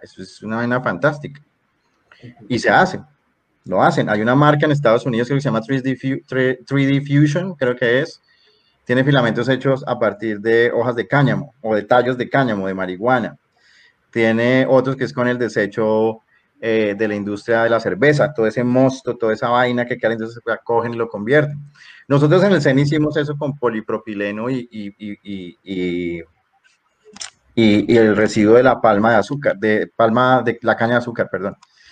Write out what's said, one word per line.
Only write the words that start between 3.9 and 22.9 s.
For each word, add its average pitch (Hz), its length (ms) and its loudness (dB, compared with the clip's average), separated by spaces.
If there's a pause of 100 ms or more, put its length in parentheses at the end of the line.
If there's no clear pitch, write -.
Hay 104 120 0
una 123 140 2
marca 147 320 4
en 151 40 0
Estados 120 360 2
Unidos 120 200 -2
que 143 60 -4
se 139 80 0
llama 110 200 -2
tres 135 200 -4
D 131 140 -4
Fu-, 135 320 -6
tres 131 400 -2
D 139 340 0
Fusion, 147 540 0
creo 123 200 -2
que 123 260 2
es. 156 200 -10 (640)
Tiene 127 180 2
filamentos 120 460 2
hechos 135 380 0
a 120 100 -2
partir 107 420 -2
de 113 320 2
hojas 120 240 -2
de 110 120 -4
cáñamo 123 540 0
o 110 120 -4
de 104 100 0
tallos 127 340 2
de 120 120 -6
cáñamo, 110 380 0
de 95 80 -6
marihuana. 95 600 -4 (760)
Tiene 117 580 2
otros 131 280 2
que 131 80 -4
es 113 80 -8
con 123 140 -2
el 123 120 -2
desecho, 110 800 -2 (400)
eh, 110 360 -2
de 110 120 -2
la 104 80 -4
industria 104 480 -2
de 113 80 0
la 117 80 2
cerveza, 113 540 2
todo 113 120 0
ese 113 180 -2
mosto, 127 540 0
toda 110 160 0
esa 117 160 -4
vaina 123 360 0
que 120 120 -6
queda, 113 140 0
entonces 113 340 -8
la 113 120 -2
cogen 117 360 -2
y 117 40 -8
lo 113 120 -4
convierten. 131 480 0 (500)
Nosotros 147 360 4
en 202 80 4
el 170 100 4
cen 135 160 2
hicimos 151 400 0